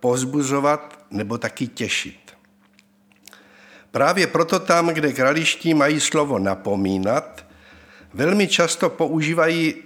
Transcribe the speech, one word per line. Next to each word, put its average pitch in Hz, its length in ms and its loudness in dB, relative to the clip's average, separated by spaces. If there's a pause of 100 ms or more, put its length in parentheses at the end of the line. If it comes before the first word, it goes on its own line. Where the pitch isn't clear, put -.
povzbuzovat 139 1120 -2
nebo 104 280 -6
taky - 280 -6
těšit. - 520 -6 (1700)
Právě 175 360 2
proto 165 340 0
tam, 170 280 2
kde 151 240 0
kraliští 151 640 2
mají 151 260 4
slovo 143 380 0
napomínat, 98 1040 -2 (720)
velmi 180 340 2
často 170 420 0
používají 160 840 0 (120)